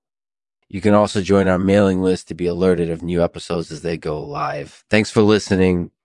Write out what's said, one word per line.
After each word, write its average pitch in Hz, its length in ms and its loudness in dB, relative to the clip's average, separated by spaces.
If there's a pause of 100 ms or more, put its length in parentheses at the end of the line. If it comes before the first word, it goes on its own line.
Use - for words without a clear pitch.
(680)
You 92 140 -10
can 104 140 4
also 104 260 2
join 95 260 2
our 92 120 2
mailing 98 420 2
list 92 280 -2
to 87 40 -8
be 87 140 -4
alerted 87 420 0
of 82 140 -8
new 85 200 0
episodes 85 480 -6
as 76 120 -14
they 85 140 -6
go 78 220 -8
live. 73 720 -10
Thanks 107 220 0
for 113 100 2
listening. 92 680 2 (140)